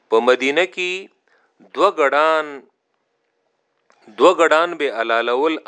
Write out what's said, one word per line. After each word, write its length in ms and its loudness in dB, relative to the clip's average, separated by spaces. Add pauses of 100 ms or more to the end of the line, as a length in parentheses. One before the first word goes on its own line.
(100)
په 180 2
مدینه 380 0
کې 260 -8 (840)
دوه 160 0
ګډان، 560 0 (1600)
دوه 260 4
ګډان 460 2
به 220 -4
علالول 640 -2